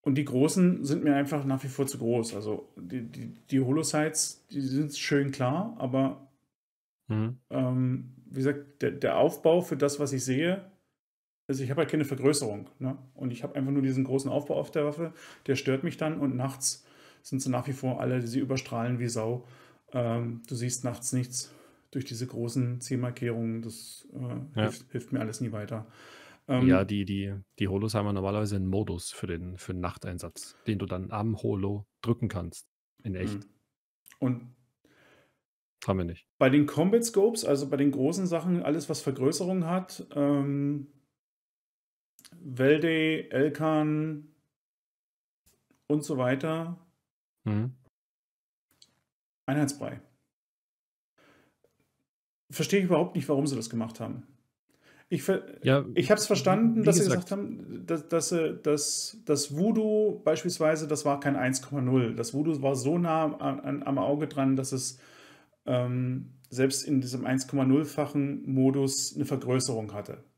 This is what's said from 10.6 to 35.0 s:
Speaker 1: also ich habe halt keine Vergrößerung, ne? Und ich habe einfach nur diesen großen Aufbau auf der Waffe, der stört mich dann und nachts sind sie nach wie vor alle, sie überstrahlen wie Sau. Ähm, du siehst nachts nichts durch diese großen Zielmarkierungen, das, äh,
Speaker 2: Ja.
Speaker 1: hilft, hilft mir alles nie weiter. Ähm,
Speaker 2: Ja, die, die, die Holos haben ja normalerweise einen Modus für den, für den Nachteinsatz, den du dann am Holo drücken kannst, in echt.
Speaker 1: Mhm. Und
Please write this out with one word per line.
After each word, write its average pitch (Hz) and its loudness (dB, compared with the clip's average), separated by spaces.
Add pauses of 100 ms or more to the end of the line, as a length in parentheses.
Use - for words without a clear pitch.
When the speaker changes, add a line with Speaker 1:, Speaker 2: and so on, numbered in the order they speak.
Speaker 1:
also 135 -2
ich 127 -4
habe 147 0
halt 139 0
keine 156 2
Vergrößerung, 127 0 (120)
ne? 131 -4 (160)
Und 127 -6
ich 117 -8
habe 143 -8
einfach 135 -2
nur 143 2
diesen 131 2
großen 131 0
Aufbau 147 -2
auf 147 -4
der 147 0
Waffe, 160 -4 (340)
der 139 2
stört 135 0
mich 170 -2
dann 156 -2
und 135 0
nachts - -4 (380)
sind 131 -4
sie 131 -2
nach 123 0
wie 135 -4
vor 127 -2
alle, 127 0
sie 123 -2
überstrahlen 123 -2
wie 120 -2
Sau. 113 -4 (460)
Ähm, 117 -2
du 123 -6
siehst 127 -4
nachts - -4
nichts - -4 (400)
durch 131 -6
diese 123 -8
großen 120 -2
Zielmarkierungen, 117 -2
das, - -14
äh, 127 -12
Speaker 2:
Ja. 120 -4
Speaker 1:
hilft, - -2
hilft - -8
mir 131 -2
alles 110 -6
nie 120 -4
weiter. 110 -8 (640)
Ähm, 127 4
Speaker 2:
Ja, 101 8
die, 101 0
die, 98 -4 (240)
die 98 0
Holos 101 0
haben 104 2
ja 101 0
normalerweise 101 -2
einen 95 -2
Modus 95 -2
für - -8
den, 90 -8
für - -10
den 90 -6
Nachteinsatz, - -8 (100)
den 107 0
du 98 -2
dann 92 -6
am 107 -2
Holo 104 -2 (140)
drücken 117 0
kannst, 87 -8 (340)
in 98 -6
echt. 101 -6
Speaker 1:
Mhm. - -20 (680)
Und 127 -4 (1300)